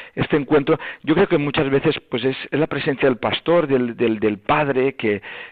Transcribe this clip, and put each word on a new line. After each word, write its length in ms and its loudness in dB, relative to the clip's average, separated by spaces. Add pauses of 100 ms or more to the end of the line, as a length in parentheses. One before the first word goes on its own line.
(160)
este 220 -2
encuentro. 420 2 (240)
Yo 100 0
creo 140 4
que 100 2
muchas 320 0
veces, 260 2 (140)
pues, 160 -4
es, 120 0 (120)
es 100 -2
la 80 2
presencia 400 -2
del 120 2
pastor, 480 0
del, 280 0
del, 240 0
del 200 0
padre 560 0
que, 260 -2 (300)